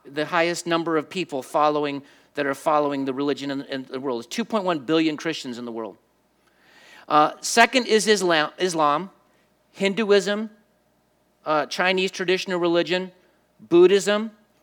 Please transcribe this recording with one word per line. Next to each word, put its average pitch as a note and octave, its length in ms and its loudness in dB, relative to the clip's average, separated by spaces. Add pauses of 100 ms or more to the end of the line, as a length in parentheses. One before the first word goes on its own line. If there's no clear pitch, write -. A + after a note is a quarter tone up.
the C#3+ 220 -6
highest E3+ 380 -2
number E3+ 300 0
of D3+ 140 -2
people D3+ 340 -6
following, D3 600 0 (320)
that D3 100 -2
are C#3 100 -2
following C#3+ 480 0
the C3+ 100 -4
religion C#3 380 -4
in, C#3 120 -6
in C3+ 260 -10
the C3 100 -10
world. C3 200 -6
There's A#2 80 -14
two - 180 -6
point G#3+ 180 -4
one F3+ 160 -2
billion D#3 380 0
Christians C3+ 400 -8
in A#2+ 80 -10
the A#2 80 -10
world. A2 240 -10 (1120)
Uh, D3+ 220 4 (100)
second A#3+ 460 2
is G3+ 200 2
Islam, F3 500 2
Islam, E3 520 0 (640)
Hinduism, G3+ 800 0 (960)
uh, D3 200 0
Chinese F#3 460 0
traditional F#3 480 -2
religion, F3 520 0 (480)
Buddhism, F#3+ 720 4 (320)